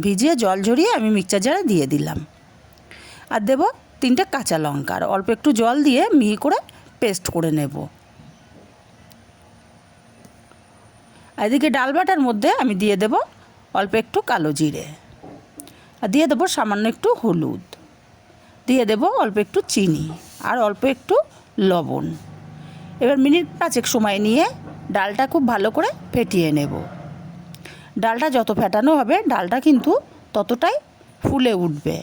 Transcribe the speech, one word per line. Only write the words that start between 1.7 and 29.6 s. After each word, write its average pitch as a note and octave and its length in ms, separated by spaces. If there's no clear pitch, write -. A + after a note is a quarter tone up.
দিয়ে D#3 160
দিলাম। D3+ 320
আর A3+ 200
দেব C4+ 120
তিনটে B3+ 240
কাঁচা A3 260
লঙ্কা, C#3+ 360
আর F2+ 80
অল্প G3 220
একটু - 140
জল A#3 240
দিয়ে C4+ 180
মিহি G#3+ 300
করে F4 140
পেস্ট G3+ 320
করে E3 200
নেব। C#3+ 240
আর B3+ 80
এদিকে C4 220
ডাল C4 160
বাটার F4+ 340
মধ্যে A#3 220
আমি B3+ 160
দিয়ে G3+ 220
দেব G#3+ 160
অল্প G3 180
একটু F4+ 160
কালো D#3+ 300
জিরে, D3+ 260
আর A3 80
দিয়ে D4 180
দেবো C4+ 160
সামান্য G#3 280
একটু - 160
হলুদ, D#3 420
দিয়ে B3 200
দেব G#3+ 160
অল্প G3 140
একটু - 140
চিনি, D#3+ 340
আর A3+ 140
অল্প G3+ 140
একটু - 220
লবণ। C#3+ 360
এবার C4+ 160
মিনিট C#4+ 260
পাঁচেক D#4 300
সময় G#3 320
নিয়ে A3+ 260
ডালটা G3+ 320
খুব D4 240
ভালো G#3 200
করে F4 180
ফেটিয়ে F3+ 400
নেব। C#3+ 220
ডালটা A3+ 320
যত B3 280
ফেটানো A3 400
হবে, B3+ 180
ডালটা G3+ 320
কিন্তু C#4 320